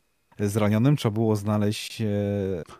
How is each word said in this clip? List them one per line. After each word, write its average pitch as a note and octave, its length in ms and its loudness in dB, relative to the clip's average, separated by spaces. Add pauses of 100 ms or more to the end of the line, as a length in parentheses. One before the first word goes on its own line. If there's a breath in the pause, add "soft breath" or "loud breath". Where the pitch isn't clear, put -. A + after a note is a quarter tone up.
(400)
zranionym, G#2+ 560 2
trzeba A#2 180 0
było A2 220 2
znaleźć, G#2 680 -2
e, A2+ 60 -2
e, G2+ 560 -2 (160)